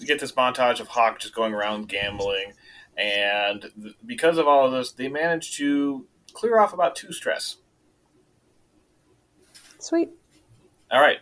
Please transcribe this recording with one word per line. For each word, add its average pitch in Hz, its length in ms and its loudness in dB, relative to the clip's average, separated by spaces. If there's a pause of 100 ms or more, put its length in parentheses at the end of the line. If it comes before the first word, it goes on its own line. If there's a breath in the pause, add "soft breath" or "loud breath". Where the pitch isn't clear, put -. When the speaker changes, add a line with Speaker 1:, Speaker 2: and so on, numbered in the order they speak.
Speaker 1:
get 143 140 0
this - 140 -8
montage 123 480 2
of 107 80 -14
Hawk 113 300 0
just - 140 -12
going 110 200 -2
around 104 340 -4
gambling, 101 680 -6 (440 loud breath)
and 101 720 0 (100)
th-, 107 140 -16 (100)
because 160 320 0
of 156 100 2
all 139 180 6
of 131 80 2
this, 127 180 -4
they 131 160 -8
manage 160 500 -2
to 143 480 -2 (280)
clear 220 260 2
off 196 140 4
about 175 240 0
two - 160 -14
stress. - 440 -6 (2250)
Speaker 2:
Sweet. 330 300 0 (840)
Speaker 1:
All 123 80 4
right, 143 220 6